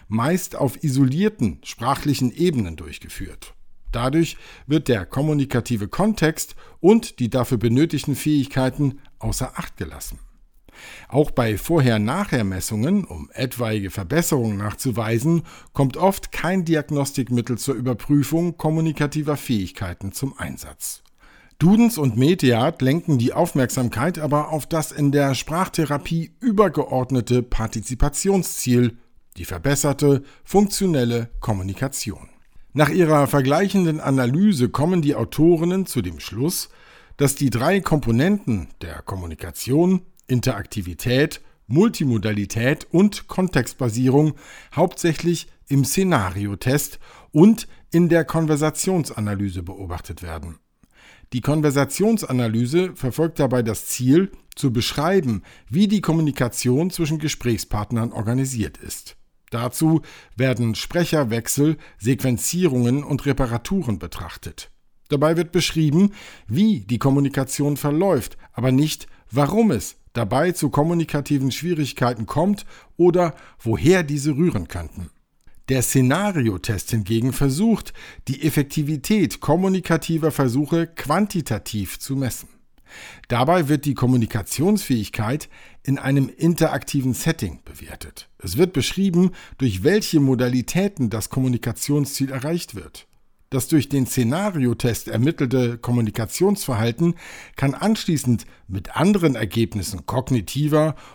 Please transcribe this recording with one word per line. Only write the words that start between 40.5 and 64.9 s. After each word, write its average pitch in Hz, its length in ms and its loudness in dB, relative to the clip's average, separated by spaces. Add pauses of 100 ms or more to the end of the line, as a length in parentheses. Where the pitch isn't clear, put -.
Multimodalität 117 1200 0
und 202 360 2
Kontextbasierung 131 1080 2 (420)
hauptsächlich 170 720 0 (200)
im 139 180 2
Szenariotest 107 1120 0 (320)
und 202 360 6 (240)
in 170 180 4
der 165 160 4
Konversationsanalyse 143 1400 -2
beobachtet 85 600 -12
werden. 82 340 -12 (720)
Die 123 100 -4
Konversationsanalyse 143 1500 0
verfolgt 151 440 -2
dabei 127 220 2
das 110 240 -4
Ziel, 147 460 4 (240)
zu 131 180 0
beschreiben, 143 680 0 (260)
wie 190 180 4
die 202 140 2
Kommunikation 147 880 0
zwischen 160 300 -2
Gesprächspartnern 117 920 -2
organisiert 117 640 -2
ist. - 380 -16 (360)
Dazu 156 500 0 (340)
werden 120 400 0
Sprecherwechsel, 147 1040 0 (220)
Sequenzierungen 131 1040 0
und 139 220 -4
Reparaturen 123 760 -2
betrachtet. - 720 -14 (360)